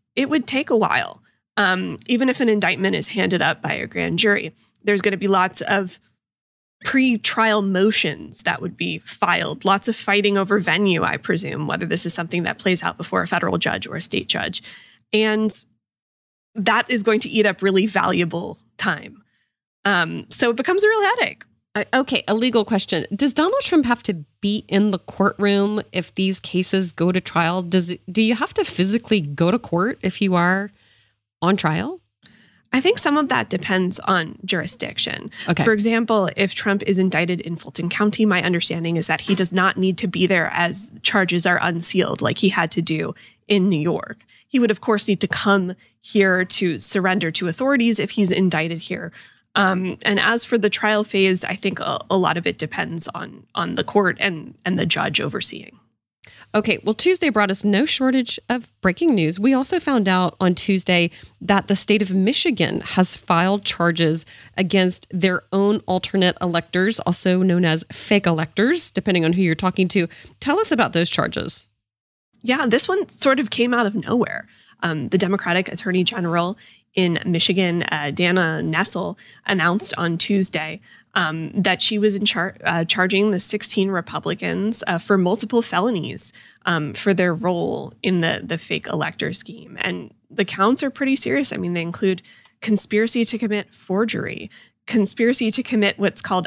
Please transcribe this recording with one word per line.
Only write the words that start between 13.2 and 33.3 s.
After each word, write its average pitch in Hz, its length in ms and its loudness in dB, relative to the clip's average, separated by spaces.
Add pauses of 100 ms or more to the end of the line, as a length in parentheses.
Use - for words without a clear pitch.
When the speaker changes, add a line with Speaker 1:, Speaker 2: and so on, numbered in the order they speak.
Speaker 1:
a 170 40 -4
federal - 320 0
judge - 280 -4
or - 100 -10
a 165 60 -6
state - 260 -4
judge. - 340 -4 (500)
And 214 400 0 (1040)
that 220 360 0
is 240 120 0
going 214 180 2
to - 80 -4
eat 208 180 2
up 190 160 -2
really 190 240 2
valuable 175 720 -2 (180)
time. - 460 -6 (640)
Um, 170 460 0
so 240 200 0
it 233 60 -2
becomes 370 280 0
a 427 40 6
real 440 140 2
headache. 403 420 -2 (300)
Speaker 2:
Uh, 208 100 -2 (100)
okay, 262 340 0
a 202 60 2
legal 226 300 2
question. 196 500 -2
Does 269 200 0
Donald 403 280 0
Trump 302 240 2
have 240 180 0
to 202 100 -2 (260)
be 208 280 -2
in 208 220 2
the 185 80 0
courtroom 202 840 0 (100)
if - 220 -4
these 190 260 0
cases 185 520 -2
go 175 200 0
to 180 80 0
trial? 175 420 -2
Does 175 280 0
it, - 100 -10 (100)
do 214 120 2
you 220 120 4
have 269 200 -4
to 440 100 0
physically 208 560 0
go 147 300 0
to 233 80 2
court 185 440 -2
if - 180 -4
you 190 140 2
are 185 360 2 (720)
on 185 140 4
trial? 185 440 -2 (720)
Speaker 1:
I 254 100 0
think 403 180 2
some 294 180 2
of 302 140 0